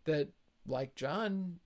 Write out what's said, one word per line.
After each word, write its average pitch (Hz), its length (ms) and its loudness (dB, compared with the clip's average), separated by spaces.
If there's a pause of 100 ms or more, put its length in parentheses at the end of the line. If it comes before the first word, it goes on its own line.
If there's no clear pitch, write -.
that, 147 240 4 (380)
like 131 280 -2
John, 185 720 0